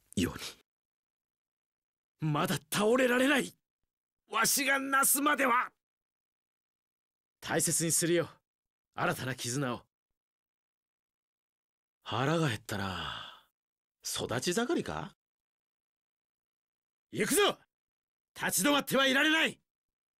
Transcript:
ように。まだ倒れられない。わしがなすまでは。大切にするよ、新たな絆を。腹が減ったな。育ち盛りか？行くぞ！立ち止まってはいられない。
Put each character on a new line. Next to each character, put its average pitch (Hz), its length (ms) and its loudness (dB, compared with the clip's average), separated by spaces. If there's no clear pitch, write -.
よ 85 140 -2
う 156 60 -2
に。 156 40 0
ま 147 140 0
だ 180 140 -2
倒 208 140 0
れ 262 120 4
ら 240 100 2
れ 254 100 4
な 277 120 4
い。 180 160 -6
わ 220 180 2
し 277 180 0
が 269 140 2
な 269 260 2
す 277 160 2
ま 294 140 2
で 269 100 0
は。 240 240 2
大 151 220 -2
切 160 240 0
に 165 60 0
す - 160 0
る 170 80 2
よ、 170 120 0
新 165 180 -2
た 123 140 -8
な 127 80 -4
絆 123 400 -4
を。 98 60 -12
腹 139 380 -2
が 160 80 0
減 107 100 -2
っ - 40 -8
た - 180 -8
な。 92 680 -10
育 110 380 -4
ち 175 140 -2
盛 240 180 0
り 277 100 -2
か？ 80 320 -8
行 175 160 -2
く 269 80 0
ぞ！ 392 240 2
立 185 220 -2
ち - 20 4
止 294 60 4
ま 285 80 4
っ 269 60 -2
て 254 120 0
は 269 80 4
い 262 80 4
ら 277 80 4
れ 311 80 4
な 311 160 2
い。 - 140 -4